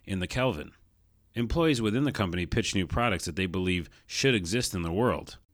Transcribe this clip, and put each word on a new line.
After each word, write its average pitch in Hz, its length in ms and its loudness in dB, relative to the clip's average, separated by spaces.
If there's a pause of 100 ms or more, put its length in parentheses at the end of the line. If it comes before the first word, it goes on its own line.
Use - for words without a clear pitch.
in 95 160 -4
the 90 60 -2
Kelvin. 120 440 -2 (640)
Employees 123 460 2
within 113 240 2
the 135 60 2
company 90 360 0
pitch - 260 0
new 92 140 2
products 117 380 0
that 82 100 -6
they 95 100 0
believe 90 440 0 (180)
should - 260 2
exist 104 400 0
in 92 80 -2
the 82 100 -2
world. 95 460 0 (160)